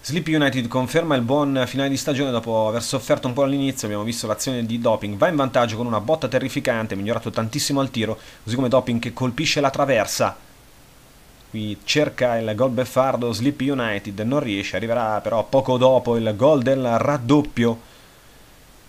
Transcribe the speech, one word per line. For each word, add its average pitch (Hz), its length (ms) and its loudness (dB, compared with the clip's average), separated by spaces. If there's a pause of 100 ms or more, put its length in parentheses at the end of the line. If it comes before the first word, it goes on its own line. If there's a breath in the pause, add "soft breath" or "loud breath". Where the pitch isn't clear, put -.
Sleepy 156 300 -2
United 131 320 0
conferma 139 480 0
il 123 80 2
buon 135 420 2
finale 139 240 -2
di 135 80 -2
stagione 139 320 -2
dopo 113 380 0
aver 117 160 -2
sofferto 135 420 -2
un 123 80 -2
po' 135 80 0
all'inizio, 135 460 0
abbiamo 104 160 -4
visto 117 240 -6
l'azione 120 360 -2
di 113 140 -2
doping, 107 400 0
va 165 120 2
in 170 60 -2
vantaggio 120 420 2
con 120 100 -4
una 110 120 0
botta 135 280 -2
terrificante, 120 680 -2
migliorato 110 360 -4
tantissimo 131 480 -2
al 135 100 0
tiro, 110 300 -4 (240 loud breath)
così 107 120 -4
come 131 120 0
doping 120 340 2
che 120 120 -8
colpisce 135 480 -2
la 135 100 2
traversa. 120 680 0 (1120)
Qui 107 360 -8
cerca 123 520 0
il 110 160 -2
gol 127 160 2
beffardo 123 640 0
Sleepy 131 360 0
United, 110 500 -2
non 127 220 0
riesce, 101 340 -4
arriverà 110 460 0
però 110 220 0
poco 135 340 2
dopo 123 400 4
il 110 180 0
gol 135 260 4
del 123 380 2
raddoppio. 120 800 2 (1080 loud breath)